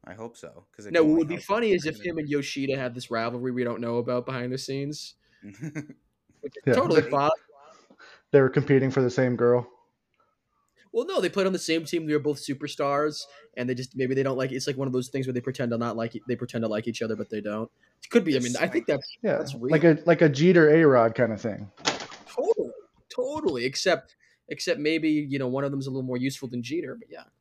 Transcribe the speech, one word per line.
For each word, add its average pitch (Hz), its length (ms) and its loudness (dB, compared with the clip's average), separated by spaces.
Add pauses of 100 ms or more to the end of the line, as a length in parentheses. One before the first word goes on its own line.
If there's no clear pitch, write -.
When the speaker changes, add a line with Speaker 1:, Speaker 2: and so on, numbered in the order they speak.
Speaker 1:
I 90 80 -16
hope 113 240 -16
so, - 340 -20
'cause 104 140 -20
it 104 80 -10
Speaker 2:
Now, 165 80 8
what 151 80 8
Speaker 1:
only 160 100 6
Speaker 2:
would 156 80 2
be 170 80 -4
Speaker 1:
helps - 120 -12
Speaker 2:
funny 214 240 2
Speaker 1:
if 180 60 4
Speaker 2:
is 147 80 -4
if 156 120 -4
Speaker 1:
they're - 80 -18
gonna 175 80 -4
Speaker 2:
him 165 60 -4
and 151 100 -6
Yoshida 139 480 -2
had 127 180 -6
this 123 160 -10
rivalry 120 400 -2
we 123 120 -2
don't 117 180 -2
know 120 160 -2
about 123 280 -2
behind 127 280 -6
the 131 40 -6
scenes. 139 580 -8 (280)
Speaker 1:
<laughs> - 0 - (960)
Speaker 2:
Which - 140 -14
is - 100 -18
Speaker 3:
Yeah. - 80 4
Speaker 2:
totally 180 280 6
Speaker 1:
Right. - 100 -4
Speaker 2:
possible. 147 320 2 (880)
Speaker 3:
They 143 100 8
were 131 80 4
competing 135 420 4
for 135 100 2
the 123 80 2
same 123 260 0
girl. 120 320 2 (1300)
Speaker 2:
Well, 247 120 0
no, 370 140 -2
they 185 100 0
played 190 180 0
on 190 60 0
the 175 60 -4
same 160 240 0
team. 160 240 -4
They 151 60 0
were 147 60 4
both 143 200 -2
superstars, 143 840 -2 (340)
and 123 120 -4
they 131 60 0
just, 127 200 -12
maybe 131 200 0
they 135 80 2
don't 131 140 0
like, 131 140 -2
it's 131 160 -6
like 135 100 -4
one 135 100 -4
of 127 60 -4
those 127 160 -2
things 131 180 -4
where 127 60 -6
they 123 80 -2
pretend 123 300 -4
to 113 60 -2
not 117 200 -4
like 117 180 -6
e-, 113 120 -8
they 123 80 -2
pretend 117 280 -6
to 113 40 -2
like 107 200 -4
each 113 140 -6
other, 110 140 -4
but 101 140 -8
they 107 120 -6
don't. 107 280 -6 (340)
It - 60 -20
could 226 140 4
be. 160 120 -2
I 131 40 2
Speaker 1:
They're - 100 0
Speaker 2:
mean, 120 80 -6
I 170 100 0
think - 180 -4
Speaker 1:
swingers. - 20 -4
Speaker 2:
that's, - 340 -4
Speaker 3:
Yeah, 214 160 0
Speaker 2:
that's 139 180 -6
real. 123 160 -4
Speaker 3:
like 160 120 4
a, 156 220 8
like 165 160 4
a 160 80 8
Jeter 160 400 6
A-Rod 131 460 6
kinda 110 220 0
thing. 101 320 -8 (580)
Speaker 2:
Totally, 294 440 -2 (380)
totally. 247 560 -4
Except, - 500 -2 (320)
except 151 320 -4
maybe, 156 300 0
you 147 300 -2
know, 131 80 -2
one 135 180 -2
of 139 60 -4
them's 139 160 -6
a - 40 -8
little 131 120 -6
more 127 140 -4
useful 135 300 -4
than 120 160 -8
Jeter, 139 320 -8
but 117 160 -20
yeah. 165 120 -18 (180)